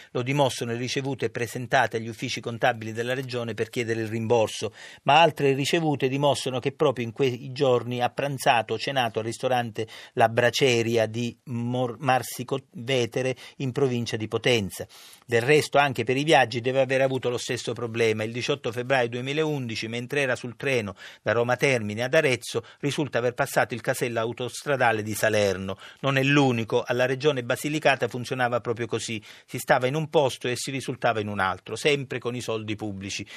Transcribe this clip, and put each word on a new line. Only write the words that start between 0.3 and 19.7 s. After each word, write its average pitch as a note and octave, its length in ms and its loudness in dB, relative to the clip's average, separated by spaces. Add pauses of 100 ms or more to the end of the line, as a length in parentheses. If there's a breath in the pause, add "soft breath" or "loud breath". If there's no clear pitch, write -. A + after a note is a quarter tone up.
le A#2 60 -4
ricevute B2+ 540 -4
presentate A#2+ 680 0
agli A2+ 100 -6
uffici A#2 340 -8
contabili A2+ 500 -2
della A#2 240 -4
regione A#2+ 400 -6
per A2 140 -4
chiedere A2+ 320 -2
il A2 60 -4
rimborso, A2 640 0 (320 loud breath)
ma C#3+ 160 8
altre D3 340 6
ricevute C#3+ 540 2
dimostrano C3 520 0
che C3+ 140 -4
proprio B2+ 320 2
in A2+ 60 -8
quei C3 400 -2
giorni B2 500 2
ha A#2+ 80 2
pranzato C3+ 640 2
o - 20 -6
cenato B2+ 400 -2
al A2 80 -2
ristorante A#2 640 -2 (260 loud breath)
La A#2+ 160 4
Braceria A#2 760 4
di A#2 280 -4 (100)
Mor-, A#2+ 540 -4
Marsico C3 760 -2
Vetere B2 600 -2 (220 loud breath)
in C3+ 140 -4
provincia B2 440 0
di G#2+ 120 -6
Potenza. A2+ 600 0 (380 loud breath)
Del A#2 160 2
resto C#3 380 4
anche C3+ 240 2
per B2+ 140 2
i C#3+ 60 0
viaggi C3 380 4
deve C3 200 2
aver C3 200 2
avuto C3 280 0
lo B2 80 -2
stesso B2 360 -4
problema. A2+ 500 0
Il A2+ 80 -4
diciotto B2+ 400 -4
febbraio B2 380 0
duemilaundici, C3 800 -4